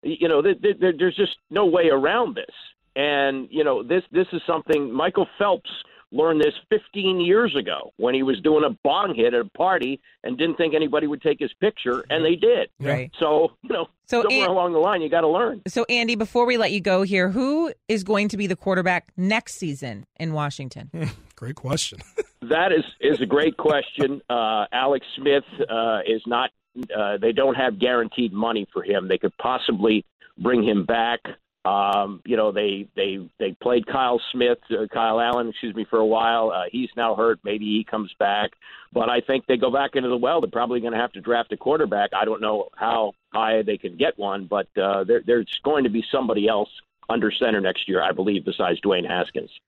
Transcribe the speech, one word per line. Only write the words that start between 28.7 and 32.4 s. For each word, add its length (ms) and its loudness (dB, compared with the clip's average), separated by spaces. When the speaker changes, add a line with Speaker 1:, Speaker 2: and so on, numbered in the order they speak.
Speaker 1:
for 120 -6
him. 240 -2
They 100 0
could 220 -4
possibly 680 0
bring 260 2
him 220 2
back. 360 0
Um, 580 0
you 140 0
know, 140 2